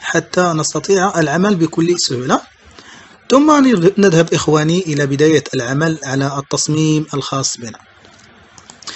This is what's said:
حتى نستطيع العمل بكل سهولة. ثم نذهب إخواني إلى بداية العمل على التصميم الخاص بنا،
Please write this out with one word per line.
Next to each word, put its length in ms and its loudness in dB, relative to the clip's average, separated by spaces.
حتى 400 -2
نستطيع 760 -2
العمل 360 0
بكل 440 0
سهولة. 420 -4
ثم 360 4
نذهب 360 4
إخواني 460 2
إلى 260 -2
بداية 380 2
العمل 500 -2
على 340 -4
التصميم 760 -2
الخاص 440 -6
بنا، 220 -16